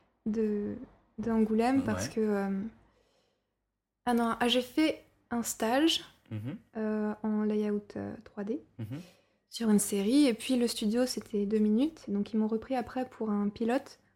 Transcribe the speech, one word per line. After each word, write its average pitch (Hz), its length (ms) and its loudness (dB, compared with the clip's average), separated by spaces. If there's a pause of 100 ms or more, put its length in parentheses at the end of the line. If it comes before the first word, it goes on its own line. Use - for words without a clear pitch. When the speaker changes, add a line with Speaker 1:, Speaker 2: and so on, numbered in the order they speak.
(260)
Speaker 1:
de, 208 500 -2 (420)
d'Angoulême 226 640 2
parce 190 240 -2
Speaker 2:
Ouais. - 80 -12
Speaker 1:
que, 226 60 -2
euh, 196 400 0 (1500)
ah 240 80 2
non, 233 240 2
ah, 240 100 2
j'ai 247 140 2
fait 311 400 0 (280)
un 233 120 -2
stage, 262 640 0 (260)
Speaker 2:
Mhm. 113 260 -6 (220)
Speaker 1:
euh, 214 340 -2 (120)
en 214 180 0
layout, 208 400 0 (140)
euh, 202 180 -8 (100)
trois - 200 -10
D 240 180 -6 (160)
Speaker 2:
Mhm. 113 220 -10 (500)
Speaker 1:
sur 233 180 -2
une 208 120 6
série. 208 460 4
Et 247 80 4
puis, 254 220 -2
le 240 100 2
studio, 226 380 0
c'était 214 400 -2
deux 214 140 0
minutes. 220 500 2
Donc, 202 240 -2
ils 220 60 0
m'ont 214 100 2
repris 226 260 -4
après 247 320 -4
pour 226 240 -8
un 202 200 0
pilote 233 480 -2 (180)